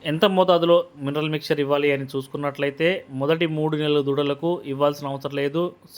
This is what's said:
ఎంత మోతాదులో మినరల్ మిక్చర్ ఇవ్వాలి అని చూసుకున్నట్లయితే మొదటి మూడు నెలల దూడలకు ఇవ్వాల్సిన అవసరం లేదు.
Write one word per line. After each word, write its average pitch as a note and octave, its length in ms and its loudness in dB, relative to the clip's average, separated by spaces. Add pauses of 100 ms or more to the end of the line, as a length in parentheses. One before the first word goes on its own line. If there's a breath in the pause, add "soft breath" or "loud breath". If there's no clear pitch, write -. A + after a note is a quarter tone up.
ఎంత D#3+ 220 0 (120)
మోతాదులో F3 380 6 (300)
మినరల్ D3+ 300 -2
మిక్చర్ D3+ 280 -2
ఇవ్వాలి C#3+ 300 2
అని C3+ 200 -2
చూసుకున్నట్లయితే C#3+ 760 -2 (320)
మొదటి D#3+ 260 0 (120)
మూడు D#3 240 -2
నెలల D3 260 2
దూడలకు C#3+ 420 0 (220)
ఇవ్వాల్సిన C#3+ 400 0
అవసరం C#3 260 -8
లేదు. C#3+ 240 0 (360)